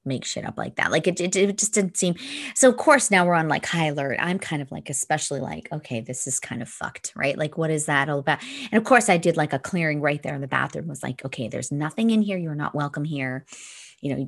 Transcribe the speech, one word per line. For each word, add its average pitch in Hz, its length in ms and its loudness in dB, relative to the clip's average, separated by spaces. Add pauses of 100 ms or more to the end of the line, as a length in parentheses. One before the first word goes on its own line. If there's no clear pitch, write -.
make 135 200 -4
shit - 200 -6
up - 140 -8
like - 160 -4
that. - 160 0
Like, 160 160 2
it, 180 140 0
it, 185 160 0
it 202 200 2
just - 180 -2
didn't 196 220 0
seem. 175 200 0 (400)
So 262 120 8
of 247 80 6
course 285 320 6
now 185 160 6
we're 175 100 4
on, 160 140 4
like, 143 180 0
high 165 200 2
alert. 143 320 0
I'm 180 220 0
kind 151 200 -4
of, 135 120 -8
like, - 180 -10
especially, 147 480 -2
like, 156 320 -8
"Okay, 151 300 -6
this - 260 -8
is 135 140 -4
kind 123 220 -8
of 127 60 -12
fucked, - 460 -10
right? 143 240 -2
Like, 151 180 -4
what 160 140 0
is 151 160 -2
that 143 220 2
all 147 100 0
about?" 143 220 0 (320)
And - 80 4
of - 20 4
course 226 260 6
I 175 100 6
did, 170 180 2
like, 151 160 0
a 135 80 0
clearing 156 400 0
right 147 200 0
there 143 140 -6
in 139 60 -4
the 139 80 -6
bathroom, 139 400 -2
was 143 160 -8
like, 127 220 -6
"Okay, 127 200 -6
there's - 240 -6
nothing 156 400 0
in 214 120 6
here. 196 160 -2
You're 160 180 -4
not 147 180 -4
welcome 147 300 -4
here. 135 400 -4 (600)
You 139 120 -2
know, 135 120 -4